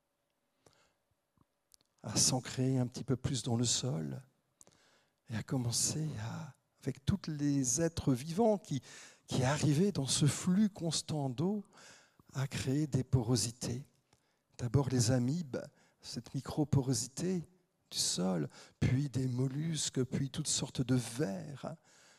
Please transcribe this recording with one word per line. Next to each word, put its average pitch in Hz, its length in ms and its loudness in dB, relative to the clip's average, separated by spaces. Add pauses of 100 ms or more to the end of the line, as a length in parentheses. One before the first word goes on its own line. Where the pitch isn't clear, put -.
(2000)
à 117 120 -6
s'ancrer 131 640 2
un 123 100 2
petit - 160 -8
peu 131 140 -2
plus 131 260 -2
dans 117 140 0
le 123 80 2
sol 135 560 -2 (1080)
et 117 60 -6
à - 80 -2
commencer 131 640 -2 (140)
à, 160 320 -10 (280)
avec - 240 -6
tous 196 220 2
les 143 540 0
êtres 165 320 2
vivants 170 440 2
qui, - 240 -4 (460)
qui 127 160 0
arrivaient 151 480 4
dans 139 160 -2
ce - 180 2
flux 185 440 4
constant 156 600 -2
d'eau, 185 360 -2 (680)
à 135 140 -2
créer 135 400 0
des 131 160 0
porosités. 120 840 0 (720)
D'abord 123 320 2
les 123 220 4
amibes, 131 460 0 (440)
cette - 320 -10
microporosité 143 1120 0 (420)
du - 80 -10
sol, 175 520 0 (300)
puis 135 300 2
des 131 180 -2
mollusques, 135 760 0
puis 139 260 -2
toutes - 180 -6
sortes - 340 -2
de 127 140 2
vers 151 800 -4 (440)